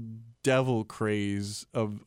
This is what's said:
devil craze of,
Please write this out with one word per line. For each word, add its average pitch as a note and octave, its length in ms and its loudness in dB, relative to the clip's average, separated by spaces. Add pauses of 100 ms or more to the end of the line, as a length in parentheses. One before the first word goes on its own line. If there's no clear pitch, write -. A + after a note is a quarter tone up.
(440)
devil C3 400 4
craze G2+ 880 -2
of, G#2+ 340 -2